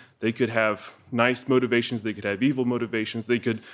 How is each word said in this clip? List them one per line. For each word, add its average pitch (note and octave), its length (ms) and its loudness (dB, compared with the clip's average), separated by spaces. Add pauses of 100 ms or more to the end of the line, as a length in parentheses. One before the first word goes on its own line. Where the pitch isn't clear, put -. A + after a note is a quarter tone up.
(200)
they A2+ 120 0
could A#2 180 0
have A2 440 0 (180)
nice A#2+ 360 2
motivations, A#2+ 560 2
they A2 100 -4
could G#2 120 -10
have G2+ 180 -2
evil C3 220 2
motivations, A#2 600 -2
they A#2+ 120 2
could, A#2 220 -2 (120)